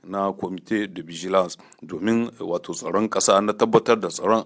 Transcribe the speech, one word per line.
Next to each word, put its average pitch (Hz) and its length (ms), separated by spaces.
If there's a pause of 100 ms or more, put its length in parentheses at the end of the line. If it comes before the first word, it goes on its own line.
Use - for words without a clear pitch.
na 98 300
Comité 98 560
de 90 140
Vigilance 87 540 (260)
domin, 107 460 (120)
wato, 87 340
tsaron 92 340
ƙasa 98 320
na 107 120
tabbatar 113 480
da 95 80
tsaron 104 380